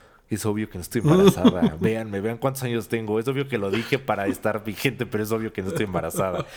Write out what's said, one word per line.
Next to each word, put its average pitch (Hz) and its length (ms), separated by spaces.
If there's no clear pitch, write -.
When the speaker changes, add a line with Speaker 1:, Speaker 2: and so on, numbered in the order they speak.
Speaker 1:
"Es 104 160
obvio 107 240
que - 100
no 87 40
estoy - 200
embarazada. 180 760
Speaker 2:
<laughs> 82 40
Speaker 1:
Véanme, 110 400
vean 110 180
cuántos 135 260
años 117 240
tengo. 110 320
Es 113 80
obvio 139 200
que 127 100
lo 98 120
dije 117 300
para 101 260
estar 104 380
vigente, 127 420
pero 107 160
es 107 80
obvio 110 220
que 101 100
no 92 60
estoy 117 160
embarazada". 87 600